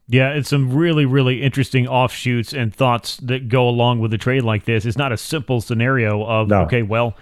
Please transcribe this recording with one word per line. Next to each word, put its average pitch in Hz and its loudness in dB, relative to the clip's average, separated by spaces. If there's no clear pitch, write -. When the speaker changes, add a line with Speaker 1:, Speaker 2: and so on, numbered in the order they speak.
Speaker 1:
Yeah, 131 2
it's 147 -4
some 135 0
really, 156 2
really 127 0
interesting 131 0
offshoots 123 -2
and 120 -4
thoughts 123 -2
that 127 -6
go 123 2
along 120 2
with 110 -2
a 113 0
trade 127 0
like 110 0
this. 113 0
It's 117 -2
not 139 -2
a 107 -2
simple 127 -4
scenario 113 0
of, 110 0
Speaker 2:
No. 98 6
Speaker 1:
okay, 117 0
well, 113 -2